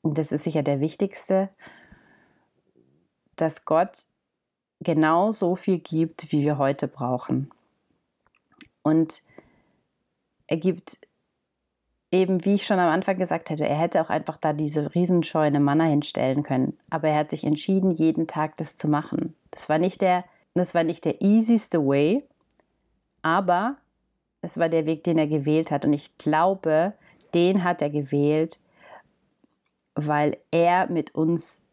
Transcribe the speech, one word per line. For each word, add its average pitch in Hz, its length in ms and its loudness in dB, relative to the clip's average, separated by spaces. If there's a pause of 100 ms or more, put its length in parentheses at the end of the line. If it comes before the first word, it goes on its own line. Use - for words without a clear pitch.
und 151 160 -2
das 151 120 -4
ist 147 120 -4
sicher 160 180 -2
der 139 200 -2
wichtigste, 190 680 -2 (1900)
dass 160 300 -4
Gott 165 380 0 (760)
genau 165 500 2
so 185 240 0
viel 185 240 -2
gibt, 160 520 -4
wie 147 120 2
wir 147 160 0
heute 139 280 0
brauchen. 127 640 -4 (1300)
Und 160 400 0 (1200)
er 165 120 -2
gibt 175 400 -4 (1120)
eben, 185 340 0
wie 196 80 4
ich 202 140 -2
schon 202 100 0
am 180 120 4
Anfang 185 280 0
gesagt 170 320 -4
hätte, 156 180 -2
er 147 120 -2
hätte 170 200 0
auch 160 120 -2
einfach - 260 -4
da 156 160 -2
diese 147 400 -4
Riesenscheune 165 680 2
Manna 143 260 2
hinstellen 143 580 0
können. 131 340 -2 (140)
Aber 160 160 -2
er 151 80 2
hat 151 160 -2
sich 160 140 -8
entschieden, 190 440 0
jeden 160 380 0
Tag 156 300 -6
das - 180 -10
zu - 120 -4
machen. 151 460 -2 (160)
Das - 200 -16
war 156 100 2
nicht 185 220 -2
der, 180 220 2 (300)
das 180 220 -2
war 165 80 2
nicht 165 200 -4
der - 160 -2
easyste 220 600 2
way, 147 440 2 (1000)
aber 180 540 0 (680)
es - 160 -10
war 165 100 2
der 160 160 2
Weg, 160 180 -2
den 165 140 2
er 156 100 2
gewählt 151 440 0
hat. 143 120 -2
Und 151 100 4
ich - 260 -6
glaube, 165 720 0 (400)
den 180 300 2
hat 175 180 -2
er 147 80 -2
gewählt, 147 680 0 (1400)
weil 147 420 0 (140)
er 175 360 2
mit 160 280 -4
uns 160 460 -2 (120)